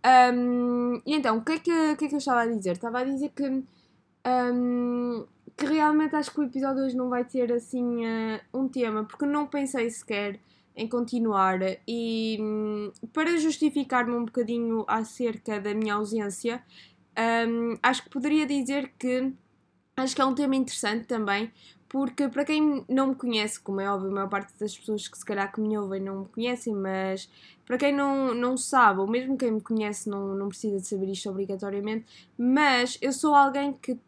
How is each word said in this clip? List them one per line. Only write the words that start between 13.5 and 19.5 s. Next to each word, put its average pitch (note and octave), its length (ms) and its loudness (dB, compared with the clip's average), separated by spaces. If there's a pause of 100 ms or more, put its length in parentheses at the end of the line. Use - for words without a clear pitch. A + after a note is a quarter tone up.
um A#3+ 120 -2
bocadinho A3+ 640 -2
acerca A3 760 -4
da G#3 120 -2
minha G#3+ 220 0
ausência, G#3+ 680 -4 (840)
hum, A#3 340 -2
acho B3 220 2
que - 60 -20
poderia D4+ 360 0
dizer C#4 540 -2
que B3+ 340 0 (640)